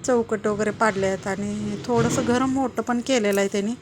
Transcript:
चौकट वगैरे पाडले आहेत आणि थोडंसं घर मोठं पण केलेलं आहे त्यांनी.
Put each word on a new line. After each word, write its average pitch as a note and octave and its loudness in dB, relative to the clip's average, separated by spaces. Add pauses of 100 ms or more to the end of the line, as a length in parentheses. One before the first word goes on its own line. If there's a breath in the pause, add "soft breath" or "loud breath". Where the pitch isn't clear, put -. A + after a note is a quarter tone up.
चौकट A3+ 0
वगैरे G#3+ 0
पाडले G3+ 0
आहेत F#3+ -2
आणि G#3 -4
थोडंसं A#3 2
घर A#3+ 2
मोठं C4 0
पण A#3+ 0
केलेलं G#3+ 2
आहे G3 2
त्यांनी. G#3 -2